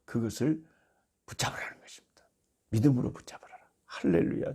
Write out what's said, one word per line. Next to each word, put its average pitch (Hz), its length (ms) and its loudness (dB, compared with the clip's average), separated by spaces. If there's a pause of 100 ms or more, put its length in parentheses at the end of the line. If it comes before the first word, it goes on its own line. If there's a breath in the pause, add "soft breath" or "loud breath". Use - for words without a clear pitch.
그것을 120 580 0 (640 soft breath)
붙잡으라는 - 540 -6
것입니다. - 420 -20 (480)
믿음으로 123 420 4
붙잡으라. - 360 -18 (380)
할렐루야. - 680 0